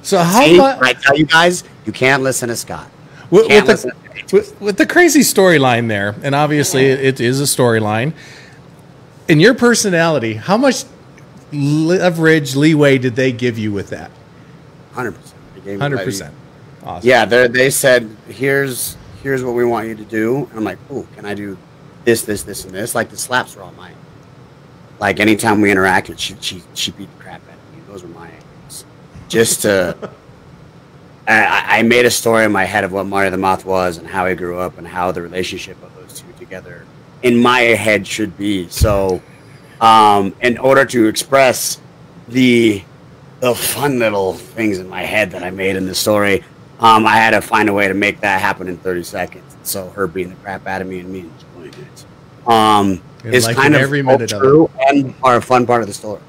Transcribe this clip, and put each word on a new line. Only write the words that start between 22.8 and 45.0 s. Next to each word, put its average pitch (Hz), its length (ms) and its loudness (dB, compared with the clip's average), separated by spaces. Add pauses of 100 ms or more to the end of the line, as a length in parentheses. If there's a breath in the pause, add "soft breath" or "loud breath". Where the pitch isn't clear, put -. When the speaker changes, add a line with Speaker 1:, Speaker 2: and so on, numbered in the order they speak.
Speaker 2:
Like, 110 160 -4
the 101 60 -18
slaps 123 400 -6
were 101 60 -20
all 87 100 -20
mine. 87 220 -20 (1080)
Like, 101 200 -2
anytime 107 400 2
we 101 100 4
interacted, 95 480 0
she, - 220 -10
she, 92 200 -12 (140)
she - 180 -8
beat 98 160 -18 (100)
the - 40 -20
crap 87 240 -20
out - 80 -20
of - 220 -20
me. - 100 -20
Those 95 160 -20
were 87 60 -20
my 82 200 -20
angles. - 560 -20 (440)
Just 113 340 0
to, 95 400 -2
<laughs> 208 80 -16 (1160)
I, 110 160 4
I, 101 340 0
I 113 40 2
made 120 220 4
a 117 60 4
story 113 340 0
in 107 60 2
my 95 140 0
head 98 180 -2
of 92 80 -4
what 95 160 -6
Marty 98 240 -2
the 92 80 -6
Moth 95 260 0
was 92 340 -2
and 82 100 -18
how 92 180 -4
he 92 80 -2
grew 87 240 -8
up 90 180 -8
and 85 120 -18
how 90 240 -4
the 87 100 -8
relationship 90 640 -10
of 90 100 -20
those 90 260 -20
two - 60 -20 (100)
together 90 480 -20 (380)
in 120 180 2
my 123 200 4
head 107 480 2
should 98 280 -6
be. 101 340 -6
So, 98 520 0 (580 loud breath)
um, 107 600 6
in 120 160 0
order 135 280 4
to 113 200 2
express 127 760 0 (460)
the, 117 560 2 (560)
the 123 160 -2
fun 127 460 -4
little 101 340 -2
things 107 460 -6
in 92 80 -16
my 90 140 -10